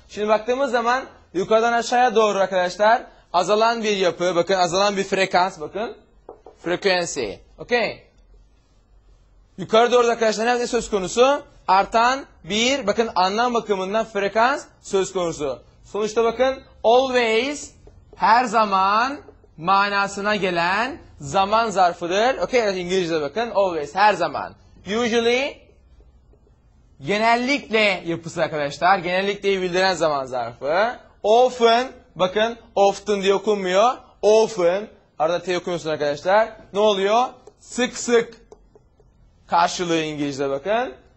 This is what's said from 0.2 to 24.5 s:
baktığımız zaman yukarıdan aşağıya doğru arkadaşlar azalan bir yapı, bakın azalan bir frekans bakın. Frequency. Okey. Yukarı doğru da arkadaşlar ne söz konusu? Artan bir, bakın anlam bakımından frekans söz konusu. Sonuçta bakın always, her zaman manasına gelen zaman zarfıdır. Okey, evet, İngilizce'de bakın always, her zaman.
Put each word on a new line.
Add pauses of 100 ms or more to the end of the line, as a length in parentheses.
baktığımız
zaman (300)
yukarıdan
aşağıya
doğru
arkadaşlar (300)
azalan
bir
yapı,
bakın
azalan
bir
frekans
bakın. (680)
Frequency. (260)
Okey. (1600)
Yukarı
doğru
da
arkadaşlar
ne
söz
konusu? (260)
Artan (200)
bir,
bakın
anlam
bakımından
frekans (180)
söz
konusu. (220)
Sonuçta
bakın (220)
always, (460)
her
zaman (380)
manasına
gelen (220)
zaman
zarfıdır.
Okey,
evet,
İngilizce'de
bakın
always,
her
zaman. (320)